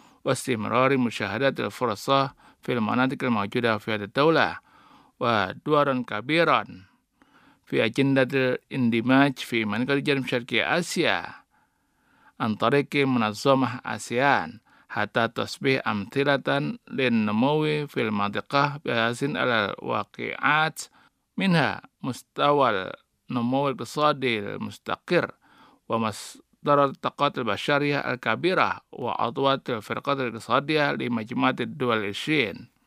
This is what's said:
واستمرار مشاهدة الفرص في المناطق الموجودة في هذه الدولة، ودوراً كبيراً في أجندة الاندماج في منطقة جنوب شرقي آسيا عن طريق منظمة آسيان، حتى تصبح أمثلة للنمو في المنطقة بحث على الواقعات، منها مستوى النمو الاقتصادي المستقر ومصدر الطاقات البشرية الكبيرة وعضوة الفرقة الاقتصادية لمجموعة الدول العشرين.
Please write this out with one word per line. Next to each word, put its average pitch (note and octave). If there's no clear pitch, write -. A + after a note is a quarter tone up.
واستمرار B2
مشاهدة A#2+
الفرص G#2+
في C3
المناطق B2+
الموجودة A2+
في A2
هذه G#2
الدولة، C3
ودوراً B2+
كبيراً B2+
في B2+
أجندة C3+
الاندماج B2+
في A2+
منطقة B2
جنوب C#3
شرقي A#2+
آسيا A#2
عن A2
طريق C#3
منظمة B2+
آسيان، A2+
حتى A2
تصبح C3
أمثلة C#3
للنمو C3+
في C3+
المنطقة A2
بحث A#2
على A#2+
الواقعات، C3
منها E3
مستوى C3
النمو B2+
الاقتصادي C3
المستقر G#2
ومصدر A#2
الطاقات C#3
البشرية C#3+
الكبيرة B2
وعضوة C3
الفرقة B2
الاقتصادية C#3
لمجموعة B2
الدول A#2
العشرين. G#2+